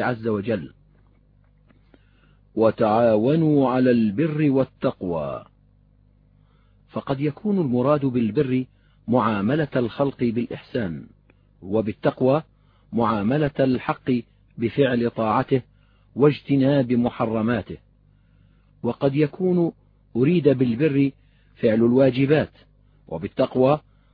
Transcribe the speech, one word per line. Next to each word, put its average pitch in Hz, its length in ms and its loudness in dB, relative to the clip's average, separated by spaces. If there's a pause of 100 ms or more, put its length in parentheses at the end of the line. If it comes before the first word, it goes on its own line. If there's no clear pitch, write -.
عز 113 240 -4
وجل: 98 460 -4 (1800)
"وتعاونوا 117 1120 2
على 127 220 2
البر 135 600 0
والتقوى"، 87 920 -4 (1400)
فقد 135 320 -6
يكون 190 380 -2
المراد 139 460 0
بالبر 127 600 0 (420)
معاملة 113 680 0
الخلق 131 480 -2
بالإحسان، 110 840 -6 (560)
وبالتقوى 110 840 -2 (500)
معاملة 113 640 0
الحق 131 520 -2 (460)
بفعل 120 520 0
طاعته 117 520 0 (540)
واجتناب 139 800 2
محرماته، 113 840 -2 (1080)
وقد 135 320 -2
يكون 170 560 0 (440)
أريد 143 340 2
بالبر 135 600 0 (440)
فعل 110 220 2
الواجبات، 131 720 2 (560)
وبالتقوى 127 720 0 (340)